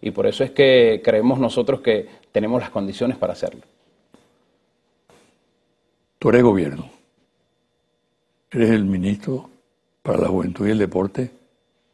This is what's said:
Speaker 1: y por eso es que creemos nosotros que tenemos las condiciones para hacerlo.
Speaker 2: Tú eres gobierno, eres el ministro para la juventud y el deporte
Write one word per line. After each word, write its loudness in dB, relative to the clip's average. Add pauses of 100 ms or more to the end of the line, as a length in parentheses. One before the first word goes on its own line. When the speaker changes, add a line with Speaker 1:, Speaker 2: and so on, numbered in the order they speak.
Speaker 1:
y -8
por -2
eso -2
es -4
que 4
creemos 0
nosotros -2
que -2 (240)
tenemos -2
las -12
condiciones -4
para -4
hacerlo. -12 (2500)
Speaker 2:
Tú 0
eres 6
gobierno, 0 (1600)
eres 2
el 2
ministro -4 (520)
para -2
la 0
juventud -4
y 2
el 0
deporte -4 (640)